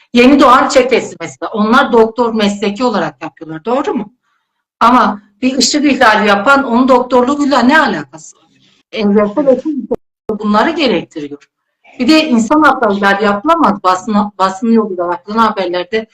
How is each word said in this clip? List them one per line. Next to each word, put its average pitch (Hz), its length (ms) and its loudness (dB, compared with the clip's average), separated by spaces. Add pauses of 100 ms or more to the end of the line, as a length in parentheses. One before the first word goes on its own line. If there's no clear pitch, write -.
(140)
Yeni 254 260 6
doğan 269 300 4
çetesi 240 500 0
mesela. 165 320 -12
Onlar 226 420 0
doktor 226 400 0
mesleki 202 500 -2
olarak 185 400 -4
yapıyorlar. 160 420 -14
Doğru 277 280 -2
mu? 214 200 -8 (680)
Ama 233 420 2 (200)
bir 262 160 -2
ışık 294 280 0
ihlali 226 420 2
yapan 262 360 2
onun 247 240 0
doktorluğuyla 262 720 2
ne 262 200 4
alakası - 580 -6
var? - 60 -20 (480)
Evrensel 208 560 0
etik 254 180 0
ilke 262 300 -6 (440)
bunları 214 300 0
gerektiriyor. 175 800 -4 (500)
Bir 247 80 -2
de 311 220 0
insan 277 340 0
hakları 247 300 0
ihlali 202 320 -2
yapılamaz. 208 580 -2
Basın, 185 320 -2 (240)
basın 196 320 -2
yoluyla 196 340 0
yapılan 175 320 -6
haberlerde 202 760 -2